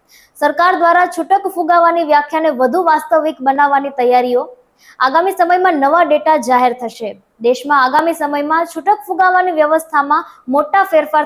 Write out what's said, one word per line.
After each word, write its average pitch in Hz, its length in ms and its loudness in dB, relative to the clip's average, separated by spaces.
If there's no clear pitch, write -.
સરકાર 302 340 0
દ્વારા 349 240 2
છૂટક 381 380 -2
ફુગાવાની 339 560 2
વ્યાખ્યાને 294 500 0
વધુ 311 300 0
વાસ્તવિક 302 560 -2
બનાવવાની 277 540 0
તૈયારીઓ. 247 440 0
આગામી 330 340 0
સમયમાં 359 440 2
નવા 311 260 2
ડેટા 302 280 2
જાહેર 247 340 2
થશે. 220 260 -10
દેશમાં 269 380 0
આગામી 302 360 0
સમયમાં 302 540 -2
છૂટક 403 340 -2
ફુગાવાની 370 500 0
વ્યવસ્થામાં 302 720 0
મોટા 302 380 0
ફેરફાર 302 340 0